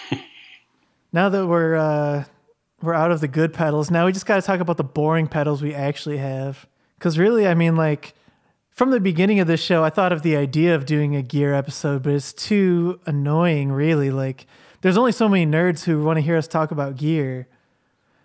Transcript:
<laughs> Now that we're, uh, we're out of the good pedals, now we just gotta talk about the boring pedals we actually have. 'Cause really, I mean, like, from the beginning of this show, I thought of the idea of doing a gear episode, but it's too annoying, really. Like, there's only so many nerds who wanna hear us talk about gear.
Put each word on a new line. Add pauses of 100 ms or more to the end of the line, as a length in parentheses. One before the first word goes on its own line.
<laughs> (960)
Now
that
we're,
uh, (580)
we're
out
of
the
good
pedals,
now
we
just
gotta
talk
about
the
boring
pedals
we
actually
have. (340)
'Cause
really,
I
mean,
like, (580)
from
the
beginning
of
this
show,
I
thought
of
the
idea
of
doing
a
gear
episode,
but
it's
too
annoying,
really.
Like, (360)
there's
only
so
many
nerds
who
wanna
hear
us
talk
about
gear. (760)